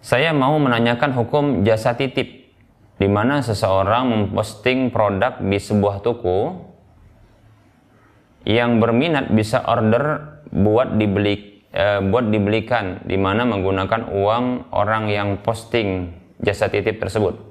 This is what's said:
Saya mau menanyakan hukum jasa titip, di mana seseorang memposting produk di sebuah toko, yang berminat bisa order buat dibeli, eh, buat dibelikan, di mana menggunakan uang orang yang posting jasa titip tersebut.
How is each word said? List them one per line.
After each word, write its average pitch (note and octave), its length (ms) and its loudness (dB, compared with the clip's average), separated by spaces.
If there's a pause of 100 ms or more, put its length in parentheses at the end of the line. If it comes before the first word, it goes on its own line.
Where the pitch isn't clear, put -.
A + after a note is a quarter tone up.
Saya D3 240 2
mau C#3+ 240 2
menanyakan A#2+ 640 2
hukum C#3+ 240 0 (240)
jasa A2+ 240 2
titip, - 560 -4 (480)
di G2 160 2
mana B2 320 2
seseorang G#2 640 2
memposting A2 800 0
produk G#2+ 480 0
di G2+ 240 0
sebuah G2+ 400 0
toko, A#2 640 -2 (1800)
yang A#2 320 2
berminat B2+ 560 2
bisa A2 320 0
order A#2 800 0
buat G#2+ 480 2
dibeli, G#2 640 0 (160)
eh, G2+ 240 2
buat G2 320 0
dibelikan, G#2+ 720 -2
di F#2+ 160 -2
mana G2 240 0
menggunakan G2 640 -2
uang A#2 640 -2
orang G#2+ 400 -2
yang G2+ 320 -4
posting G2 720 -4 (240)
jasa G2+ 320 -2
titip G#2 320 -2
tersebut. G2 320 0 (140)